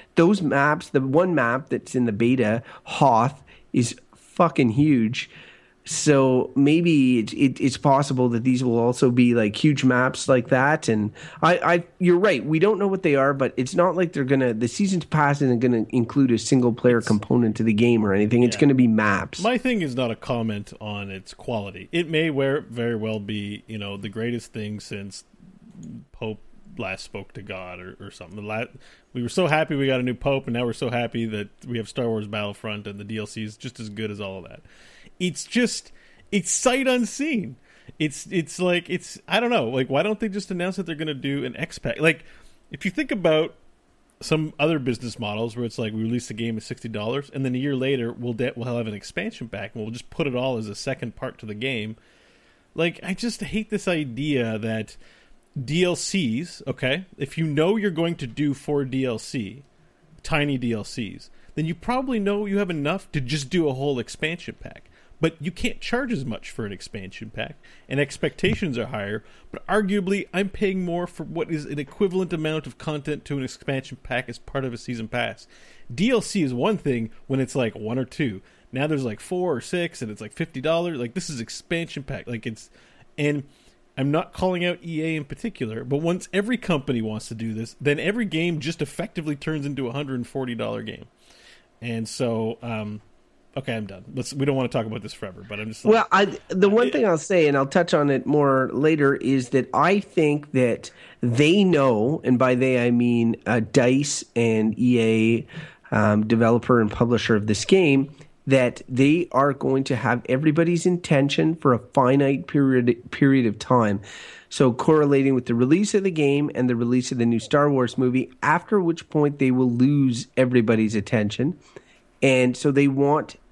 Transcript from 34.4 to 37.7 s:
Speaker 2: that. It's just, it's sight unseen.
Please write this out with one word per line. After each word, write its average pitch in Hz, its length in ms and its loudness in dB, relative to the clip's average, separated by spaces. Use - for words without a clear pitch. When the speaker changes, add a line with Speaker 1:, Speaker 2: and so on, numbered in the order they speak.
Speaker 2:
that. - 160 -18
It's 180 260 -4
just, - 480 -2
it's 196 180 0
sight 262 380 0
unseen. 247 680 -2